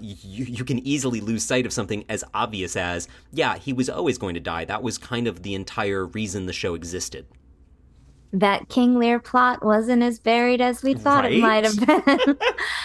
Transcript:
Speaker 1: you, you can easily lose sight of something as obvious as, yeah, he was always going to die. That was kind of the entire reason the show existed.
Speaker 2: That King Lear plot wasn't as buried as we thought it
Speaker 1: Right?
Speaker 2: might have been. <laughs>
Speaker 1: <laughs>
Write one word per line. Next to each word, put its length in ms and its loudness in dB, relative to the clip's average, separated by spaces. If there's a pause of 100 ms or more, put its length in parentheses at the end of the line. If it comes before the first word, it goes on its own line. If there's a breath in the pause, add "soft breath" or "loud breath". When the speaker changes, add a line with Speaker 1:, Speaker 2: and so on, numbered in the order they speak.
Speaker 1:
you, 440 -12
you 200 -8
can 140 -2
easily 420 -2
lose 220 -2
sight 240 0
of 60 -6
something 360 -6
as 140 -6 (100)
obvious 420 -4
as, 320 -4 (240 soft breath)
yeah, 280 -2
he 140 -6
was 180 -2
always 260 -2
going 160 -6
to 60 -6
die. 260 -4
That 160 -6
was 160 -6
kind 300 -4
of 160 -8
the 100 -6
entire 540 -4
reason 400 -6
the 40 -6
show 220 -4
existed. 540 -10 (1040)
Speaker 2:
That 380 0
King 280 4
Lear 220 4
plot 440 0
wasn't 380 4
as 160 0
buried 440 2
as 200 0
we 140 2
thought 300 4
it 140 4
Speaker 1:
Right? 20 6
Speaker 2:
might 220 6
have 420 4
been. 360 4
<laughs> 40 0
Speaker 1:
<laughs> 20 6 (380 loud breath)